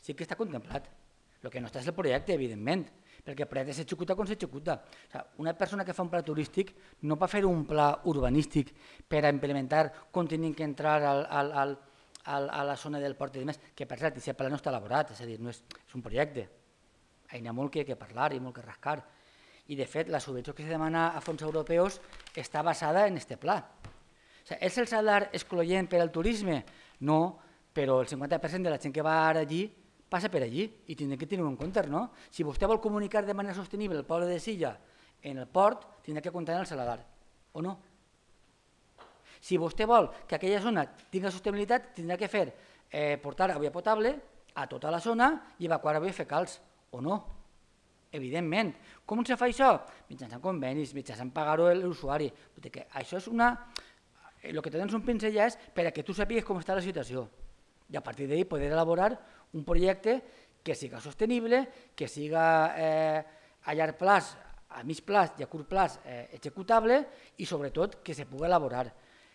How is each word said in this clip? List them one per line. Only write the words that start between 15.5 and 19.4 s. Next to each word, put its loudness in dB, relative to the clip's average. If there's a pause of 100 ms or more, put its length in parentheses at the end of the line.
és, -16 (180)
és -14
un -8
projecte. 0 (880)
Hi -12
ha -8
molt -4
que, 0
que -6
parlar -2
i -8
molt -10
que -18
rascar. -6 (680)